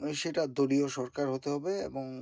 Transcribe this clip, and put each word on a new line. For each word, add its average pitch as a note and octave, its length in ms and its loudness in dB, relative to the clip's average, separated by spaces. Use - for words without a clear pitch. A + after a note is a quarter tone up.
সেটা D#3+ 340 0
দলীয় C#3 420 4
সরকার C3 400 -2
হতে C3 200 -2
হবে C#3+ 240 -2
এবং C3 220 -6